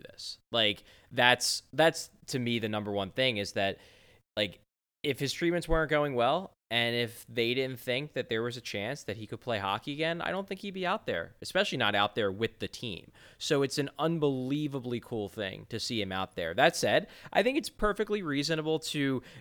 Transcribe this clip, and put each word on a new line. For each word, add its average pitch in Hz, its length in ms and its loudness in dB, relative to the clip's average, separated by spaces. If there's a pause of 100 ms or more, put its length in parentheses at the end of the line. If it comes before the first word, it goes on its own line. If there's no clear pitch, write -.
(120)
this. - 260 -14 (140)
Like, 107 320 2 (280)
that's, 123 520 4 (100)
that's 156 380 4 (160)
to 135 100 -2
me 120 220 0
the 107 100 0
number 107 220 -2
one 98 200 0
thing 127 260 2
is 101 160 -4
that, 98 240 0 (580)
like, 107 240 -2 (440)
if 139 160 -2
his 139 140 0
treatments 170 340 0
weren't 160 220 6
going 147 260 2
well, 143 380 2 (160)
and 117 280 2
if 113 320 -4
they 117 240 0
didn't 131 260 -2
think 131 340 -4
that 131 140 -4
there 113 160 -2
was 120 140 -4
a 117 40 -12
chance 110 420 -6
that 104 120 -6
he 110 100 -10
could 110 140 -10
play 117 180 -2
hockey 98 360 -2
again, 160 280 -2
I 165 100 -2
don't 196 160 -4
think 190 120 -8
he'd 202 140 -10
be 185 120 -6
out 190 200 -2
there, 87 360 -4
especially 190 360 0
not 104 180 2
out 104 180 2
there 104 160 2
with 107 300 -4
the 98 80 -4
team. - 420 -12 (280)
So 139 260 0
it's 135 140 -2
an 143 200 0
unbelievably 139 1000 -2
cool 104 300 -6
thing 101 400 -6
to 110 100 -6
see 113 220 -2
him 95 100 -2
out 95 240 -4
there. 85 180 -2
That 143 220 6
said, 131 320 2 (240)
I - 100 4
think 262 160 2
it's 220 120 -2
perfectly 208 520 -2
reasonable 156 580 0
to 139 440 -2 (180)